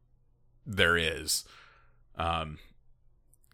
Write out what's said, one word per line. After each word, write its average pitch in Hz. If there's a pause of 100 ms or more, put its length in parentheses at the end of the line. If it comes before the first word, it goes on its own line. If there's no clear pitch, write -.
(640)
there 92
is. 80 (720)
Um, 82 (960)